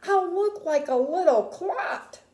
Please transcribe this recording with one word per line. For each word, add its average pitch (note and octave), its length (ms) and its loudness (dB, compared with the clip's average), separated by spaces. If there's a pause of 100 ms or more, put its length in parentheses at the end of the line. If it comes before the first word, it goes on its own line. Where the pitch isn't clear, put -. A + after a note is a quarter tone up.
I'll F#4 300 0
look G4+ 320 -2
like D4 220 0
a C4 80 -2
little C#4 480 4
clot. - 760 -6 (140)